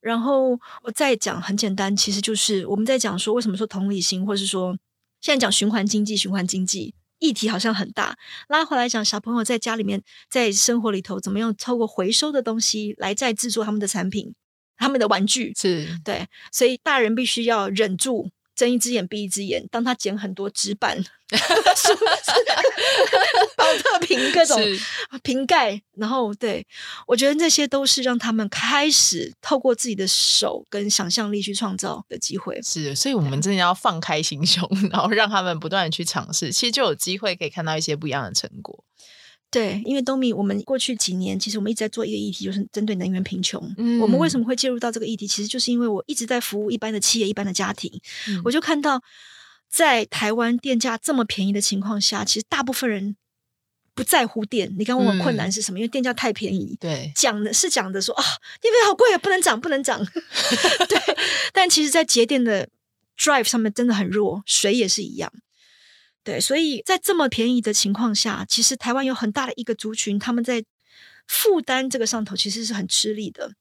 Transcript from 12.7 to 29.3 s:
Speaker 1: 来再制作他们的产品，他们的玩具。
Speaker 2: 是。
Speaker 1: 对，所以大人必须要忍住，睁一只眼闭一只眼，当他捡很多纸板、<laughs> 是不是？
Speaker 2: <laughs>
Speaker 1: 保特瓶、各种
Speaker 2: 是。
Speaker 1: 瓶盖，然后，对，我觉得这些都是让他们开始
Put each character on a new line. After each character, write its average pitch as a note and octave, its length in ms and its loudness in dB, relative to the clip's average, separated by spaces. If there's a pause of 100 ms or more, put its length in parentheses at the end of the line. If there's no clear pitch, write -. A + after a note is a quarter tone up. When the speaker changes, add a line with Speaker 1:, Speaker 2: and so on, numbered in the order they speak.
Speaker 1:
来 G3 160 -2
再 A#3+ 180 0
制 A#3 180 -4
作 A3 140 -2
他 G#3 80 -2
们 G#3+ 80 -2
的 G#3 80 -2
产 F#3 220 -2
品， G3 240 -8 (420)
他 B3 140 0
们 C4+ 100 2
的 G#3+ 80 4
玩 G3 180 4
具。 A3 300 -2
Speaker 2:
是。 E3 320 0 (160)
Speaker 1:
对， G3 240 -6 (240)
所 - 140 2
以 B3 120 4
大 C#4+ 220 0
人 A3+ 160 2
必 B3+ 80 0
须 A#3 220 -2
要 G#3+ 240 2
忍 G3 260 0
住， A3+ 360 -2 (220)
睁 B3 160 2
一 B3 80 2
只 A#3+ 140 0
眼 G3+ 160 -2
闭 G#3 160 -6
一 G3 60 -6
只 G3+ 140 -4
眼， F#3+ 280 -4
当 A#3 100 -2
他 B3 140 0
捡 - 220 -4
很 G3 160 -6
多 G3 160 -6
纸 G3+ 260 -4
板、 - 220 -2
<laughs> - 320 -8
是 G#3+ 60 -2 (580)
不 - 60 0
是？ F#4 380 2
Speaker 2:
<laughs> C5 1200 4
Speaker 1:
保 - 80 4 (140)
特 G#4+ 200 2
瓶、 C#4 320 2
各 E4 140 6
种 C#4 160 4
Speaker 2:
是。 G3+ 180 2 (440)
Speaker 1:
瓶 C4 220 0
盖， A#3 360 2 (140)
然 G#3+ 140 -4
后， A#3+ 260 0
对， G#3 300 -4 (400)
我 B3 100 4
觉 C4 120 4
得 D4 80 4
这 D#4+ 140 4
些 D4 180 4
都 C#4 180 0
是 C4+ 160 2
让 B3 160 0
他 A3+ 140 -2
们 A3 160 0
开 C#4+ 420 2
始 - 520 2